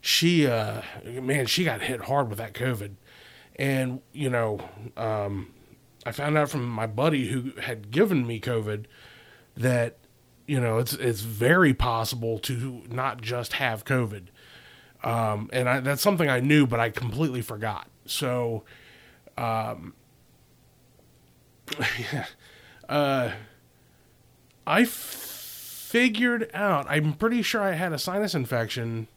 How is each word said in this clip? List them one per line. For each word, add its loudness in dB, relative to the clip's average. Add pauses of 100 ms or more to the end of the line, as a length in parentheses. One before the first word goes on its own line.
she, 4
uh, 0 (220)
man, -2
she 0
got -2
hit -4
hard 0
with -6
that -8
covid. -2 (640)
And, 0 (100)
you -2
know, 0 (360)
um, -4 (520)
I -6
found 0
out 2
from -2
my -2
buddy 2
who -4 (100)
had -8
given 4
me -4
covid -2 (720)
that, 0 (500)
you 0
know, 2
it's, 0
it's -2
very 6
possible 0
to -6
not -4
just -6
have -2
covid. 0 (760)
Um, 0
and 0
I, 2
that's 0
something 4
I 4
knew, 6
but 0
I 2
completely -2
forgot. -6 (160)
So, -2 (720)
um, -4 (1700)
<laughs> -4 (1040)
uh, 0 (1400)
I 6
figured 0
out, 2
I'm 2
pretty 2
sure 0
I 2
had 0
a -2
sinus -2
infection -2